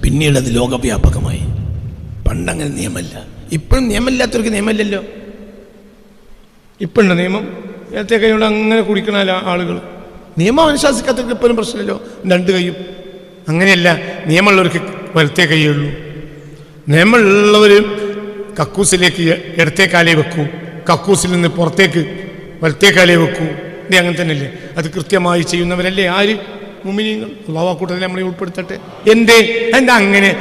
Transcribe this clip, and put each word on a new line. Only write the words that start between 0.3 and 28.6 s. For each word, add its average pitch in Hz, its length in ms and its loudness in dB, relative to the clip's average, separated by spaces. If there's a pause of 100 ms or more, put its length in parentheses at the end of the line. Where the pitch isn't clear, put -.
അത് 131 60 -2 (100)
ലോകവ്യാപകമായി. 120 840 0 (840)
പണ്ടങ്ങനെ 147 520 -4
നിയമമല്ല, 92 360 -8 (440)
ഇപ്പോഴും 262 320 2
നിയമമില്ലാത്തവർക്ക് 233 640 0
നിയമമില്ലല്ലോ. 208 460 -2 (1800)
ഇപ്പോഴുണ്ട് 190 340 2
നിയമം, 190 240 -2 (480)
വലത്തെ 214 300 -2
കൈ 220 120 4
കൊണ്ട് 220 160 2
അങ്ങനെ 220 380 2
കുടിക്കണ 214 360 0
ആള-, 185 180 -2 (100)
ആളുകൾ. 175 240 -2 (640)
നിയമം 254 320 4
അനുശാസിക്കാത്തവർക്ക് 262 640 0
ഇപ്പോഴും 240 220 2
പ്രശ്നമില്ലല്ലോ, 208 380 -6 (360)
രണ്ട് 180 220 -2
കൈയും. 180 220 -4 (720)
അങ്ങനെയല്ല, 175 380 2 (420)
നിയമമുള്ളവർക്ക് 180 500 2 (340)
വലത്തേ 160 360 2
കൈയേ 156 220 2
ഉള്ളൂ. 147 180 -2 (1000)
നിയമമുള്ളവർ 208 800 6 (840)
കക്കൂസിലേക്ക് 180 680 0 (360)
ഇടത്തേ 170 320 2
കാലേ 170 280 4
വെക്കൂ, 151 220 -2 (460)
കക്കൂസിൽ 180 460 2
നിന്ന് 170 220 2
പുറത്തേക്ക് 170 460 2 (600)
വലത്തേ 165 340 2
കാലേ 175 260 6
വെക്കൂ. 160 240 -2 (400)
ഇത് 185 140 2
അങ്ങനെ 175 200 -2
തന്നെയല്ലേ? 147 280 -2 (300)
അത് 160 160 -4
കൃത്യമായി 175 560 0
ചെയ്യുന്നവരല്ലേ 180 540 0 (140)
ആര്? 208 160 2 (520)
മുഅ്മിനീങ്ങൾ. 214 420 -4 (200)
അല്ലാഹു 160 240 -2
ആ - 60 -2
കൂട്ടത്തിൽ 180 280 -4
നമ്മളെ 185 220 -6
ഉൾപ്പെടുത്തട്ടെ. 180 480 -8 (360)